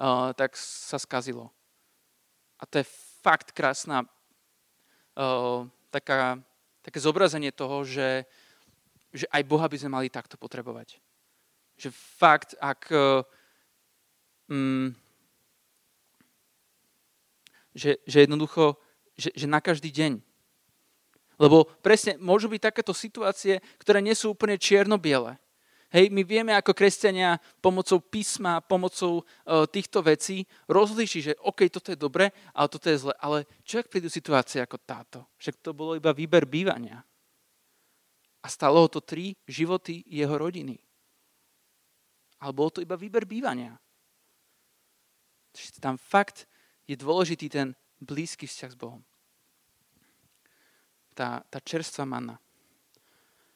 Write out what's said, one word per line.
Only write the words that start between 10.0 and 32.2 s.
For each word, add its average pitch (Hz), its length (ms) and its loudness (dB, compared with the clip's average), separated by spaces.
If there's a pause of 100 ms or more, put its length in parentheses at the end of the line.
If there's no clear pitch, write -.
takto - 320 -14
potrebovať. 117 640 -16 (800)
Že 135 80 -10
fakt, - 720 2
ak, 139 320 -6
e, 135 320 4 (1200)
mm, 131 420 -4 (2750)
že, - 300 -2
že 147 240 4
jednoducho, 151 500 0 (380)
že, - 180 -6
že 143 140 -8
na 151 160 2
každý 156 320 -4
deň. 143 240 0 (1200)
Lebo 151 240 10 (160)
presne 202 400 2
môžu 202 320 0
byť 214 80 -8
takéto 214 320 -2
situácie, 196 720 -4 (160)
ktoré 202 240 4
nie 214 80 2
sú 214 240 -2
úplne 208 240 0
čierno-biele. 160 800 2 (500)
Hej, 180 220 8
my 196 100 0
vieme 220 320 0
ako 202 160 2
kresťania 185 720 2 (180)
pomocou 185 400 2
písma, 180 640 -4
pomocou, 180 640 -2
e, 156 400 2
týchto 190 400 -2
vecí 185 400 0 (240)
rozlíšiť, 208 540 2
že 147 180 -4
OK, 196 240 2
toto 180 240 -6
je 165 80 -10
dobre, 160 320 0 (240)